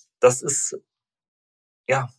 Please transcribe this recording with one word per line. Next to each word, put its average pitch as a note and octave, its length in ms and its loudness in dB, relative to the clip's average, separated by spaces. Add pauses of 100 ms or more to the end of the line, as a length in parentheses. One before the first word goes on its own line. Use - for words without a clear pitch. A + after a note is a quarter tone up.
(200)
Das B2+ 220 4
ist, - 340 -4 (1120)
ja, C3 320 -2